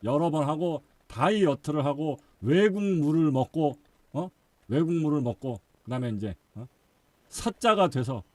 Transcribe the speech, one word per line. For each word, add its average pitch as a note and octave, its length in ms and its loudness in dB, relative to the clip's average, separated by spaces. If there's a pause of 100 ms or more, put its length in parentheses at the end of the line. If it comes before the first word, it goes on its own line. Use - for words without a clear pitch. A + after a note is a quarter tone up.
여러 D3 260 2
번 D3 180 0
하고 D#3+ 360 -2 (240)
다이어트를 D3+ 760 0
하고 C#3+ 320 -2 (240)
외국 F#3+ 420 2
물을 D#3+ 480 2
먹고, C3 460 0 (360)
어? F3 160 -6 (380)
외국 D#3+ 260 0
물을 D3+ 280 0
먹고 A#2+ 380 -6 (240)
그다음에 B2 260 -4
이제, G#2 260 -6 (200)
어? A#2 120 -12 (640)
사자가 G#3+ 600 2
돼서 A#2+ 340 -4 (120)